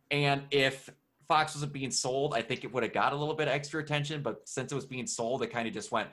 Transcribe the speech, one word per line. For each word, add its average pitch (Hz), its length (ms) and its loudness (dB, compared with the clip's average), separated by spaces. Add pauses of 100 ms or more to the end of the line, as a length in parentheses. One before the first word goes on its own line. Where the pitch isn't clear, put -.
(100)
And 143 400 4
if 135 380 2 (400)
Fox 156 260 4
wasn't 147 200 -6
being 135 160 -4
sold, 135 440 0
I 117 60 2
think 120 240 -2
it 110 80 -8
woulda 117 160 2
got 107 240 2
a 143 40 0
little 147 180 0
bit 156 140 0
of 127 40 2
extra 147 300 -2
attention. 147 400 -2
But - 260 -4
since 131 240 -4
it - 20 -2
was 139 120 -4
being 123 200 -6
sold, 120 360 -2
it 113 80 -2
kinda 117 200 -2
just 101 220 -8
went, 107 200 0